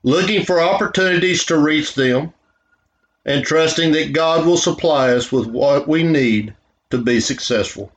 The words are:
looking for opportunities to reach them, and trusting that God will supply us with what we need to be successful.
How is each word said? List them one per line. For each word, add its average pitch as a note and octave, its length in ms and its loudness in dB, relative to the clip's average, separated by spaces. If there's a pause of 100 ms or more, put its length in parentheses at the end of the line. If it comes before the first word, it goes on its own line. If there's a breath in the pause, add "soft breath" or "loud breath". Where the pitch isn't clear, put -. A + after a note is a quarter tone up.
looking F3+ 420 0
for F3 160 0
opportunities F3+ 840 0
to E3 120 0
reach D3+ 380 0
them, C3+ 380 0 (920)
and C#3 180 -2
trusting D#3+ 500 0
that D3+ 200 -2
God D#3+ 320 0
will E3+ 120 4
supply D3+ 520 0
us B2 220 0
with A#2+ 160 -2
what C#3+ 400 0
we D#3+ 160 0
need A#2 500 0 (380)
to B2 80 -2
be A#2 200 0
successful. A2 760 -4